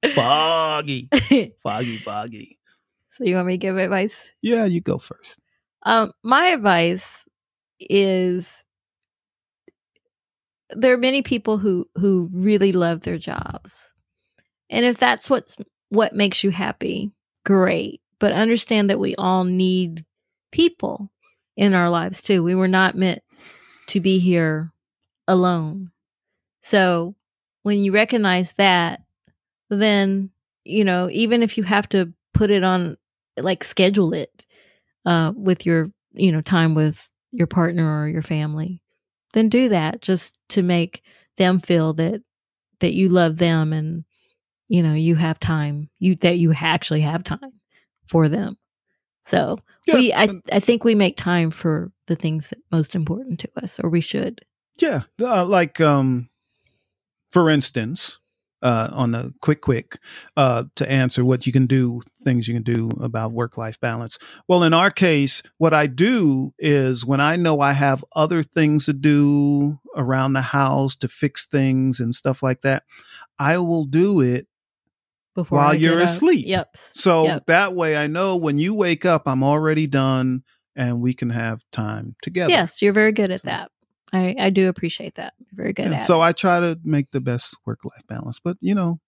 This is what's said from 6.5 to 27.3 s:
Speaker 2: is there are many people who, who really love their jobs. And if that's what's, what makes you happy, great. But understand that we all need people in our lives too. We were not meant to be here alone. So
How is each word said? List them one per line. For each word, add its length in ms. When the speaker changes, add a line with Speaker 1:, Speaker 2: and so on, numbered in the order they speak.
Speaker 2:
is 840
there 240
are 40
many 240
people 360
who, 380
who 360
really 400
love 280
their 180
jobs. 760
And 140
if 140
that's 300
what's, 280
what 260
makes 300
you 60
happy, 600
great. 560
But 120
understand 580
that 100
we 160
all 280
need 600
people 580
in 180
our 160
lives 320
too. 220
We 100
were 140
not 280
meant 260
to 100
be 220
here 520
alone. 640
So 540